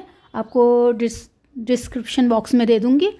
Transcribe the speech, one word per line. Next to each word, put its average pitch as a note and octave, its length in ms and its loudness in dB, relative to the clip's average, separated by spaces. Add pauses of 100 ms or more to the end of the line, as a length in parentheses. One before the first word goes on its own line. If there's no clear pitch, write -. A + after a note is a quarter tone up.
(340)
आपको A#3+ 580 2
डिस-, A3+ 360 -6 (280)
डिस्क्रिप्शन B3 720 -2
बॉक्स A3 260 0
में A#3+ 120 2
दे A3+ 120 4
दूँगी, C4+ 420 2